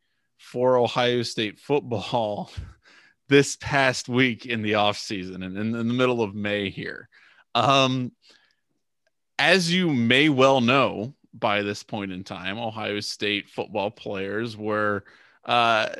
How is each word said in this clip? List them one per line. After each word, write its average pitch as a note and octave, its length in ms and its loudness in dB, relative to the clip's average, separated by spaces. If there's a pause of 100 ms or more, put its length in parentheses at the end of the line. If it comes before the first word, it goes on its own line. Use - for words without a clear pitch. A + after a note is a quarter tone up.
(380)
for B2+ 400 2
Ohio B2 440 2
State A2 360 -6
football A2+ 920 -4 (380)
<laughs> - 400 -20
this C#3 280 4
past C3 520 -2
week B2 380 0
in A#2 160 -4
the G#2+ 100 -2
offseason G2 720 -2
and F#2 140 -10
in, A2 160 -4
in A#2 140 -4
the A#2+ 60 -2
middle B2 280 0
of G2+ 120 -4
May G#2 360 -4
here. - 400 -14 (440)
Um, C3 580 2 (1300)
as E3+ 340 4
you F3+ 200 2
may B2+ 360 4
well C3+ 320 6
know A#2 540 2 (180)
by G#2 300 0
this G2+ 200 -6
point G2+ 300 -8
in F#2 120 -10
time, F#2+ 340 -8
Ohio G#2+ 420 -6
State G#2 500 -4
football G#2 400 -4
players G#2+ 680 -6
were, G#2 480 -2 (400)
uh, A#2 440 2 (120)